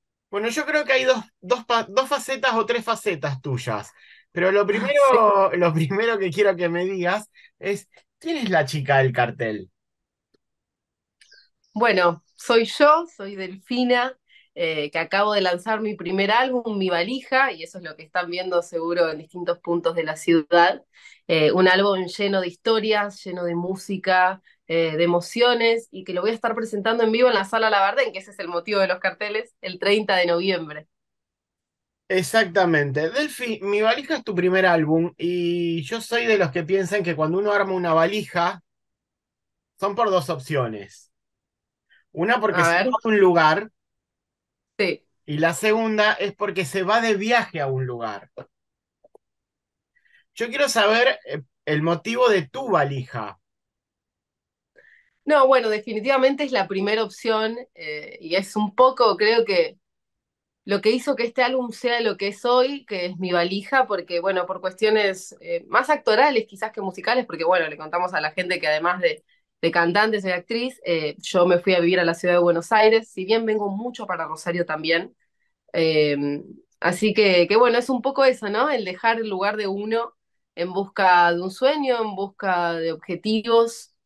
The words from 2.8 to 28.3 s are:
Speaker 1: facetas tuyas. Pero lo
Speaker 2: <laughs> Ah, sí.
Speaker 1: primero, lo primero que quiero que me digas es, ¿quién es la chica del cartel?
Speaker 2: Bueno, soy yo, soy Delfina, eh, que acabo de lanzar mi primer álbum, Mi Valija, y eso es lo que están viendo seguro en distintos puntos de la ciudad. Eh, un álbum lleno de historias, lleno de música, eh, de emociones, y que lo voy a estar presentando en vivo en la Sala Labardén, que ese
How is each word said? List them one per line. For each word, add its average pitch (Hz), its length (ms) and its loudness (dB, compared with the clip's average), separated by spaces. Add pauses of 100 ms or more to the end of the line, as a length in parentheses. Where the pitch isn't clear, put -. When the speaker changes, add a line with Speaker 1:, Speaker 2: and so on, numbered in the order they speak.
Speaker 1:
facetas 156 560 -4
tuyas. 117 520 -6 (400)
Pero 185 200 0
lo 202 200 4
Speaker 2:
<laughs> - 0 -
Ah, 220 240 0
sí. 269 260 6
Speaker 1:
primero, 196 340 4
lo 175 160 2
primero 196 460 0
que 190 120 -2
quiero 190 260 2
que 175 120 -2
me 175 160 -2
digas 190 460 -4 (280)
es, - 300 -6 (300)
¿quién 330 180 -6
es 226 140 -4
la 156 160 2
chica 139 320 0
del 131 140 2
cartel? 113 580 -4 (2000)
Speaker 2:
Bueno, 185 500 2 (120)
soy 233 280 2
yo, 302 420 4
soy 202 300 -14
Delfina, 240 840 -2 (360)
eh, 156 360 -4
que - 80 -4
acabo 196 340 0
de 202 80 2
lanzar 185 400 -2
mi 214 140 -6
primer 190 380 -2
álbum, 240 440 0
Mi 190 140 -2
Valija, 254 640 -2
y 160 100 -14
eso 175 160 -14
es 175 60 -18
lo 156 120 -14
que 160 60 -20
están 175 280 -6
viendo 180 320 -2
seguro 170 480 -2
en 156 80 -8
distintos 175 420 -8
puntos 170 340 -2
de 170 100 -2
la 156 120 -6
ciudad. 170 640 2 (460)
Eh, 156 240 4
un 185 160 4
álbum 185 380 2
lleno 196 340 -2
de 180 80 -4
historias, 208 760 -2
lleno 180 200 -8
de 170 100 -2
música, 185 880 0 (240)
eh, 165 300 -2
de 170 80 2
emociones, 226 880 2
y 190 120 -14
que 190 100 -10
lo 180 80 -2
voy 208 80 0
a 233 40 -2
estar 226 200 -4
presentando 220 500 -2
en 220 80 2
vivo 247 160 4
en 240 60 0
la 190 100 0
Sala 220 260 0
Labardén, 202 420 0
que 185 60 -12
ese 196 140 -18